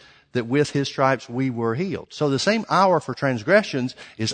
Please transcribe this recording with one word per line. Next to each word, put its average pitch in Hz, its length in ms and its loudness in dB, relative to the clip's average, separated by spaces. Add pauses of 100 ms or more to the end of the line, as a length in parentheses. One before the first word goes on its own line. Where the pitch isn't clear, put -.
(320)
that 120 140 -2
with 139 260 0
his 139 160 0
stripes 135 400 0
we 131 220 -2
were 113 260 -2
healed. 156 360 -6
So 151 180 0
the 135 100 0
same 214 300 0
hour 175 320 4
for 131 120 -8
transgressions 131 840 0 (220)
is 110 160 -2